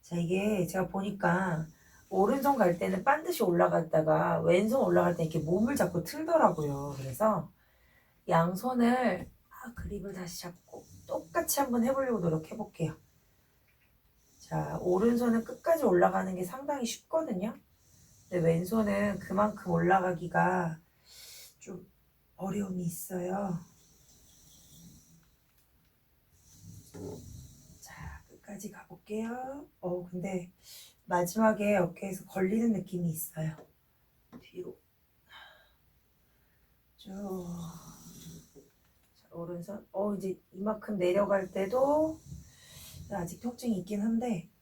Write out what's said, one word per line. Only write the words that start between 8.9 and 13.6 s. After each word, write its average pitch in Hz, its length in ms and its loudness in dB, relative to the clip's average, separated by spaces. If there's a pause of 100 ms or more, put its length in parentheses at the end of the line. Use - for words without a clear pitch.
아, - 240 -16
그립을 196 400 -8
다시 180 260 -10
잡고 - 440 -16 (220)
똑같이 - 540 -2
한번 240 240 2
해보려고 254 360 2
노력해볼게요. 160 760 -2 (1400)